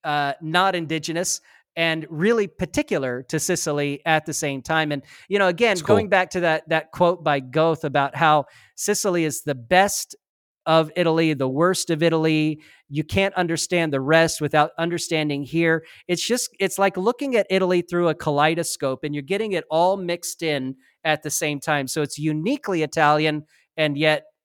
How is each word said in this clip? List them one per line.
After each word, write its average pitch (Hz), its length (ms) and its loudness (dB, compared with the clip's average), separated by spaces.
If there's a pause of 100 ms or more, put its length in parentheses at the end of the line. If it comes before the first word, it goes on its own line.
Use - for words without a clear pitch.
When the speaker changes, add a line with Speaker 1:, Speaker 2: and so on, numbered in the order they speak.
Speaker 1:
uh, 147 360 -2
not 180 360 2
indigenous 165 640 -4 (340)
and 160 360 -2
really 202 360 2
particular 151 760 -4
to 156 160 -4
Sicily 147 640 -2
at 156 220 2
the 156 80 -6
same 139 260 -4
time. 156 320 -2
And, 139 100 -6 (260)
you 196 100 0
know, 190 100 4
again, 208 240 2
Speaker 2:
It's 180 100 -2
cool. 202 140 4
Speaker 1:
going 208 140 0
back 185 200 2
to 185 100 -4
that, 160 280 0
that 160 240 -2
quote 175 320 0
by 143 160 2
Goethe 156 440 0
about 143 300 0
how 151 300 4 (300)
Sicily 190 500 -2
is 151 180 -4
the 147 120 -4
best 180 600 0 (520)
of 160 300 2
Italy, 165 380 2
the 135 140 -2
worst 170 420 0
of 160 120 0
Italy. 156 580 2 (300)
You 147 140 -4
can't 190 320 0
understand 165 560 -2
the 135 100 0
rest 160 400 2
without 151 360 2
understanding 160 680 -2
here. 160 400 0 (240)
It's 175 140 -2
just, - 280 -2 (100)
it's 190 180 -2
like 196 200 2
looking 247 380 -2
at 202 120 2
Italy 185 320 2
through 175 280 0
a 156 60 0
kaleidoscope, 151 880 -2
and 147 120 -6
you're 147 80 -4
getting 202 300 -4
it 165 180 -4
all 175 260 4
mixed 175 460 -8
in 135 340 -4 (280)
at 156 180 0
the 147 80 -6
same 147 280 -4
time. 139 300 -2
So 156 140 -2
it's 143 160 -6
uniquely 160 640 -2
Italian 151 640 2 (340)
and 151 180 0
yet 151 280 2 (200)